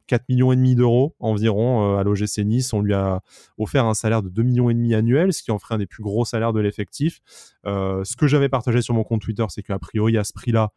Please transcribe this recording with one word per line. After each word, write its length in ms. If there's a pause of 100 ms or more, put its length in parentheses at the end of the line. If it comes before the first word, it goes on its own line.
quatre 220
millions 240
et 40
demi 180
d'euros 440
environ, 760
euh, 20
à 80
l'O 100
G 120
C 180
Nice. 300
On 80
lui 100
a 300 (340)
offert 300
un 80
salaire 280
de 60
deux 140
millions 260
et 60
demi 200
annuels, 380
ce 100
qui 80
en 80
ferait 180
un 20
des 80
plus 160
gros 240
salaires 260
de 80
l'effectif. 600 (440)
Euh, 400
ce 100
que 120
j'avais 240
partagé 320
sur 100
mon 100
compte 200
Twitter, 260
c'est 140
qu'a 160
priori, 400
à 60
ce 100
prix-là, 420